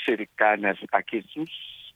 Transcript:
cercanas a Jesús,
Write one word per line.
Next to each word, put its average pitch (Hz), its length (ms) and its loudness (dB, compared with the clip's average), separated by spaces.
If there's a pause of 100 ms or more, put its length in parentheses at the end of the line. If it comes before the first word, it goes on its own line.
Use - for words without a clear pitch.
cercanas 107 720 2 (160)
a 98 100 4
Jesús, 151 480 -6 (460)